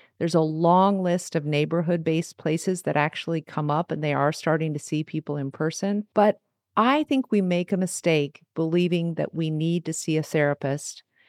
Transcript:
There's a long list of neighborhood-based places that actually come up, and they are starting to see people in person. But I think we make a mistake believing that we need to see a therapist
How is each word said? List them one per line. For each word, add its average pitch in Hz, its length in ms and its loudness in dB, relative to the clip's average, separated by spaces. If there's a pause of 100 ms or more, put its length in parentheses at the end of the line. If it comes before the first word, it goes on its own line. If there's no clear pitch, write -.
(180)
There's 165 160 0
a 170 60 6
long 170 640 4
list 175 320 -2
of 156 100 -2
neighborhood-based 160 920 0
places 170 460 -2
that 151 140 -2
actually 156 440 -2
come 151 300 -4
up, 156 200 -2
and 156 140 -4
they 147 100 0
are 143 180 2
starting 160 420 0
to 147 40 -6
see 156 240 -4
people 151 340 -6
in 139 140 -4
person. 196 640 -4
But 208 240 4 (380)
I 262 280 2
think 269 260 -2
we 208 100 4
make 180 320 0
a 196 40 2
mistake 160 680 0 (120)
believing 170 600 0
that 156 200 -4
we 160 160 -2
need 160 360 0
to 165 60 -4
see 160 240 -2
a 156 60 2
therapist 143 800 -2 (260)